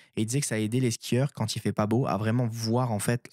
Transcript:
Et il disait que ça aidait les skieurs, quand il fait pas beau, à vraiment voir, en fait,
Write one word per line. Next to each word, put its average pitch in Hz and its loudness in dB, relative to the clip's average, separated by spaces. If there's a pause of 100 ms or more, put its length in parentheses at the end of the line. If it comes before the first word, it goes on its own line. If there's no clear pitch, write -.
(160)
Et 110 0
il 110 -2
disait 127 0
que 147 -2
ça 113 -2
aidait 110 0
les 127 2
skieurs, 123 0
quand - -4
il 117 -6
fait 107 -2
pas 107 0
beau, 113 2
à 78 0
vraiment 113 0
voir, 117 0
en 107 -2
fait, 120 -2